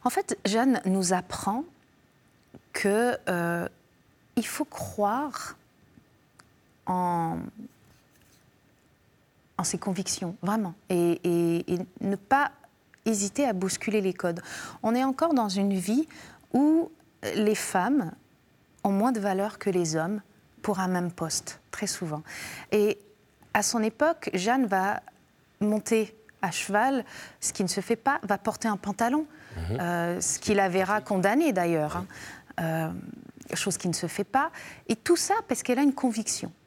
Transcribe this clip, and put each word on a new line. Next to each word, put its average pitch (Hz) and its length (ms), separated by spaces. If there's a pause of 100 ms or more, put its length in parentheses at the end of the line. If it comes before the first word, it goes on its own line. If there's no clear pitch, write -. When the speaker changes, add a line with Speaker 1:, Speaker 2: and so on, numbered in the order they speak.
Speaker 1:
En 254 80
fait, - 340
Jeanne 226 400
nous 185 280
apprend 196 500 (1080)
que, 220 440 (140)
euh, 170 380 (680)
il 233 100
faut - 200
croire - 920 (1300)
en, 175 500 (2250)
en 180 60
ses - 140
convictions, 185 640
vraiment, 202 320 (160)
et, 170 340
et, 170 500
et 180 40 (240)
ne 196 140
pas 269 360 (540)
hésiter 220 400
à 233 80
bousculer 190 480
les 190 120
codes. 175 280 (400)
On 226 140
est 254 80
encore 269 300
dans 226 160
une 196 240
vie 208 340 (460)
où 311 360 (460)
les 214 200
femmes 202 560 (720)
ont 202 80
moins 208 200
de 220 80
valeur 196 400
que 208 100
les 175 260
hommes 180 260 (400)
pour 190 180
un 185 80
même 180 240
poste, - 480 (120)
très - 160
souvent. 156 360 (480)
Et 208 260 (560)
à 208 80
son 220 220
époque, 302 500
Jeanne 226 320
va 190 360 (580)
monter 214 560 (260)
à 180 100
cheval, 226 540 (340)
ce - 140
qui 202 100
ne 180 60
se 196 120
fait 226 140
pas, 277 280
va 196 140
porter - 300
un 208 100
pantalon, 233 480 (300)
Speaker 2:
Mhm. 87 240
Speaker 1:
euh, 175 420
ce - 180
qui 214 160
la 196 120
verra 190 320
condamnée 208 540
d'ailleurs, 165 440
hein. 185 100 (520)
Euh, 160 300 (680)
chose - 220
qui - 100
ne 165 60
se - 140
fait 202 160
pas. 285 280 (360)
Et 226 80
tout - 200
ça - 180 (140)
parce - 160
qu'elle 247 160
a - 40
une 277 100
conviction. 220 580 (160)